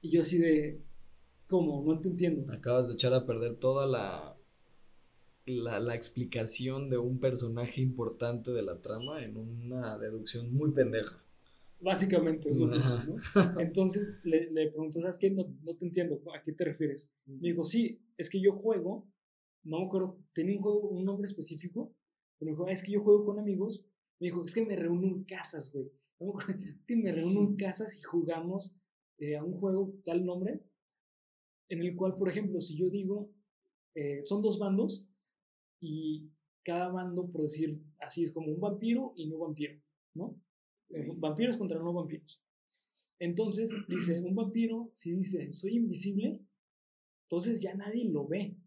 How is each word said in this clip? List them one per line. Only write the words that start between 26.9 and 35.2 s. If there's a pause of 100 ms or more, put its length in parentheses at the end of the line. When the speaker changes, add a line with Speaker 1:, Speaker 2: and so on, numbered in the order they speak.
Speaker 1:
me
reúno
en
casas
y
jugamos, (440)
eh,
a
un
juego, (100)
tal
nombre, (1080)
en
el
cual,
por
ejemplo,
si
yo
digo, (640)
eh,
son
dos
bandos, (720)